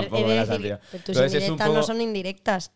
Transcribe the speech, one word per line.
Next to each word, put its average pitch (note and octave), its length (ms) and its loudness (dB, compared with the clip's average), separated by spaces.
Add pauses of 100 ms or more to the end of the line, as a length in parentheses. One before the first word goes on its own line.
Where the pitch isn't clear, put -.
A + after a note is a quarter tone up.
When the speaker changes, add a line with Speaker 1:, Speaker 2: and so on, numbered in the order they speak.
Speaker 1:
tampoco A2 160 0
Speaker 2:
he A2 60 2
de A2 60 4
Speaker 1:
las A2 120 0
han G#2+ 80 -2
Speaker 2:
decir, G2+ 60 -6
Speaker 1:
pillado. G2+ 180 -6 (100)
Speaker 2:
pero F3+ 120 -12
tus F#3 120 -4
Speaker 1:
Entonces C3 180 4
es D3 160 2
un D#3+ 40 -2
Speaker 2:
indirectas D#3 140 0
no D3+ 80 4
Speaker 1:
poco D3+ 100 4
Speaker 2:
son A3+ 160 -2
indirectas. G3 760 -4